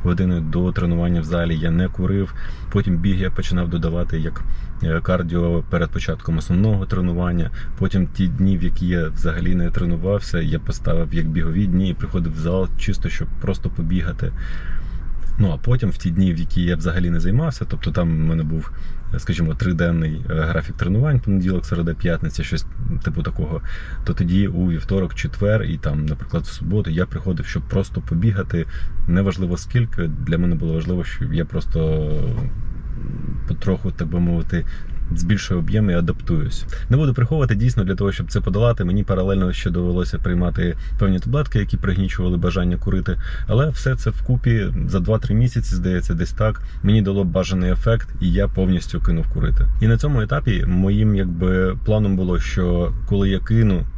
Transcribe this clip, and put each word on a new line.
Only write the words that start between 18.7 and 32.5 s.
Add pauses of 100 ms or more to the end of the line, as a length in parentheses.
скажімо,
триденний,
е,
графік
тренувань,
понеділок,
середа,
п'ятниця,
щось (380)
типу
такого, (420)
то
тоді
у
вівторок,
четвер
і
там,
наприклад,
в
суботу
я
приходив,
щоб
просто
побігати, (420)
неважливо
скільки, (200)
для
мене
було
важливо,
що
я
просто (1400)